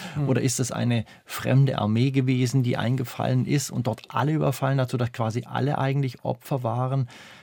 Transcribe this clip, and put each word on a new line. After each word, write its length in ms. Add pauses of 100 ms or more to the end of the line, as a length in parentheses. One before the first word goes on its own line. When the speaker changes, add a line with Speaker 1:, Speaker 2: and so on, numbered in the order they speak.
(140)
Speaker 1:
Hm. 160
Speaker 2:
Oder 120
ist 180
das 120
eine 340 (200)
fremde 540
Armee 320
gewesen, 500
die 160
eingefallen 680
ist 240
und 160
dort 260
alle 200
überfallen 460
hat, 120
sodass 220
quasi 320
alle 340
eigentlich 440
Opfer 380
waren? 480 (340)